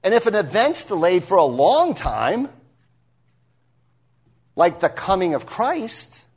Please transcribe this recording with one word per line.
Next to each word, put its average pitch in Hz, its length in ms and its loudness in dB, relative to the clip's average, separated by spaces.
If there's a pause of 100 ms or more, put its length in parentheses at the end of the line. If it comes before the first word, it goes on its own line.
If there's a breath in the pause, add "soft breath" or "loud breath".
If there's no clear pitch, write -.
And 190 80 2
if 233 140 4
an 214 80 0
event's 214 500 0
delayed 180 400 0
for 190 140 2
a 160 60 6
long 156 500 2
time, 143 560 -4 (2000)
like 170 260 2
the 156 100 0
coming 185 440 -2
of 131 120 -6
Christ 247 800 -6 (120)